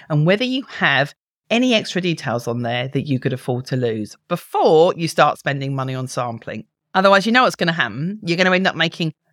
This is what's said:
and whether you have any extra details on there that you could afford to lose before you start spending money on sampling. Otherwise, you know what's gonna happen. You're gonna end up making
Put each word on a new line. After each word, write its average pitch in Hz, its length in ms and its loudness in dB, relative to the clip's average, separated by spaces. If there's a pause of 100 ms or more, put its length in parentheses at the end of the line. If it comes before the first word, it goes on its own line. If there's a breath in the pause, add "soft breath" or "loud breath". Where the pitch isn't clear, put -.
and 151 180 2
whether 208 180 2
you 254 200 -2
have 143 500 0 (360)
any 247 240 2
extra - 260 -2
details 139 480 -4
on 120 140 -4
there 123 260 -4
that 135 180 -4
you 135 120 0
could 127 160 -4
afford 123 320 -6
to 135 100 -4
lose 110 400 -4 (120)
before 175 680 4
you 165 100 -4
start 147 320 2
spending 139 360 -4
money 131 200 -4
on 131 120 -6
sampling. 117 580 -8 (300)
Otherwise, 196 320 4
you 226 60 0
know 262 100 4
what's 185 140 2
gonna 170 160 0
happen. 160 500 -4
You're 170 160 -2
gonna 185 160 4
end 190 120 2
up 156 100 -2
making 165 360 -2 (200)